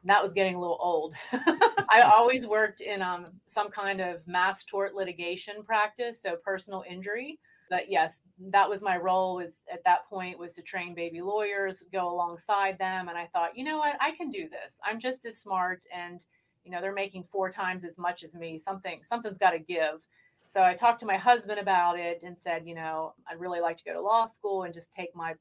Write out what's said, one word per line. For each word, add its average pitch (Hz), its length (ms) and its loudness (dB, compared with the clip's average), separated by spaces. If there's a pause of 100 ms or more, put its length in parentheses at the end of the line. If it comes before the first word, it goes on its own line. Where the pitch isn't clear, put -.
And 185 80 2
that 208 100 8
was 196 100 0
getting 190 240 2
a 180 40 -6
little 175 200 -2
old. 160 440 0
<laughs> - 100 -8
I 320 680 6
always 240 440 8
worked 214 360 2
in, 196 200 -6
um, 175 300 -6 (160)
some 208 240 -2
kind 196 280 -4
of 170 280 -6
mass 180 360 0
tort 196 300 -4
litigation 185 720 -6
practice, 226 580 -2
so 175 140 -2
personal 190 520 -6
injury. 208 520 -8 (300)
But 180 200 -2
yes, 170 320 0 (300)
that 196 180 6
was 202 140 -4
my 190 140 0
role, 185 400 0
was 339 360 -10
at - 120 -14
that - 220 4
point 180 300 -8
was 175 160 -12
to 175 80 -16
train 175 320 -8
baby 170 280 -8
lawyers, 196 680 -2
go 180 160 -2
alongside 175 720 -2
them. 185 320 -4
And 170 80 -8
I 170 80 -6
thought, 170 320 -2
"You 254 60 -8
know 311 160 -2
what? 294 200 0
I 302 120 2
can 320 180 -8
do 175 180 -8
this. - 380 -14
I'm 220 140 -4
just 254 260 -6
as 226 140 -4
smart, 185 520 -2
and, 175 320 -12 (400)
you 180 80 -16
know, 180 80 -4
they're 196 140 -4
making 196 300 -6
four 190 260 -2
times 185 340 -4
as 170 140 -10
much 175 240 -4
as 170 140 -10
me. 165 240 -10
Something, 190 420 -8
something's 233 380 -6
gotta 175 200 4
give." 160 460 -2 (400)
So - 160 2
I 180 140 8
talked 233 240 4
to 220 80 -6
my 190 100 2
husband 208 420 4
about 180 400 4
it 170 220 -4
and 175 160 -12
said, 165 300 -4
"You 170 80 -12
know, 160 400 -6 (120)
I'd 165 120 -12
really 175 220 -2
like 170 160 0
to - 60 -20
go 165 100 -8
to 170 80 -6
law 226 240 4
school 196 380 -4
and 170 100 -10
just 170 200 -16
take 175 220 -10
my 165 260 -6